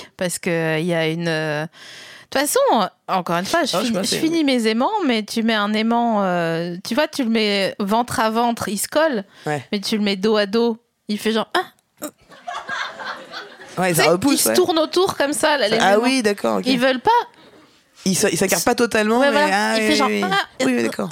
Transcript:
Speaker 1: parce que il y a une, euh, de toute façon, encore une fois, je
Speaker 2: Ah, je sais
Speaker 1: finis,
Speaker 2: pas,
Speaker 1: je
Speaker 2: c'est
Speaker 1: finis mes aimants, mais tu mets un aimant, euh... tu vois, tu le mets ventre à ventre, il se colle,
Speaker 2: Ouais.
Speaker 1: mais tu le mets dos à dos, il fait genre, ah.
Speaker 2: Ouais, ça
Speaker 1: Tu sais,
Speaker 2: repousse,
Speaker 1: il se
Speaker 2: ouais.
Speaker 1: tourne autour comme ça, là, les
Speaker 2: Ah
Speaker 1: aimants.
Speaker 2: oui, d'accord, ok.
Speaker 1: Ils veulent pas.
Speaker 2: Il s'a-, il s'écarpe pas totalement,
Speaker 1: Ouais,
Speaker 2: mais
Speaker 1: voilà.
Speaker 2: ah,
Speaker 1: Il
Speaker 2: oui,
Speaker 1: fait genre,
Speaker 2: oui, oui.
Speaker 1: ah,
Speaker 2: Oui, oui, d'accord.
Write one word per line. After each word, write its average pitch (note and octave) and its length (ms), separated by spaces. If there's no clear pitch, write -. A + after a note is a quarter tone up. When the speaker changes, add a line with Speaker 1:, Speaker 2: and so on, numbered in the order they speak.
Speaker 1:
parce F3+ 240
que E3 400
il E3+ 60
y F3 80
a D#3+ 140
une, E3+ 200
euh, D#3 340
de E3 60
toute C4+ 100
façon, D4+ 480
encore F3 280
une F3+ 100
fois, E4 180
je F3 120
Speaker 2:
Ah, F#3+ 60
je B3+ 40
sais - 0
Speaker 1:
finis, A#3 80
Speaker 2:
pas, F#3 80
Speaker 1:
je - 60
Speaker 2:
c'est F3+ 100
Speaker 1:
finis D#4+ 260
mes B3 220
aimants, A#3 240
mais A3+ 160
tu A3+ 220
mets A3+ 100
un G#3 200
aimant, A3+ 500
euh... E3+ 600
tu A3+ 100
vois, D4+ 140
tu D4 160
le A3 60
mets G3+ 480
ventre A3 420
à A3 100
ventre, A#3 380
il G3 100
se - 100
colle, D4 360
Speaker 2:
Ouais. D3 260
Speaker 1:
mais G#3 80
tu A3 160
le G#3 60
mets G3+ 140
dos G#3+ 200
à G#3 100
dos, A3+ 300
il G#3 100
fait G#3+ 140
genre, G#3+ 220
ah. - 560
Speaker 2:
Ouais, F3+ 160
ça D#3 100
Speaker 1:
Tu D3+ 40
sais, - 60
Speaker 2:
repousse, G#3 220
Speaker 1:
il D#4 40
se - 120
Speaker 2:
ouais. - 40
Speaker 1:
tourne F4 240
autour F4 380
comme C#4+ 160
ça, D4 260
là, G#3 100
les A3 120
Speaker 2:
Ah G3 140
Speaker 1:
aimants. A3+ 100
Speaker 2:
oui, B3+ 180
d'accord, G#3 360
ok. F#3 80
Speaker 1:
Ils B3+ 120
veulent C4 220
pas. A4 100
Speaker 2:
Il F#3+ 120
s'a-, G3+ 140
il E3 80
s'écarpe F#3+ 260
pas B3 100
totalement, A3+ 440
Speaker 1:
Ouais, C#4 80
Speaker 2:
mais C#4 60
Speaker 1:
voilà. G3+ 400
Speaker 2:
ah, A3 60
Speaker 1:
Il A3 40
Speaker 2:
oui, G#3+ 80
Speaker 1:
fait G#3 60
genre, C4 120
Speaker 2:
oui, G#3 140
oui. F#3+ 100
Speaker 1:
ah, - 320
Speaker 2:
Oui, C4 120
oui, A#3+ 80
d'accord. G#3 280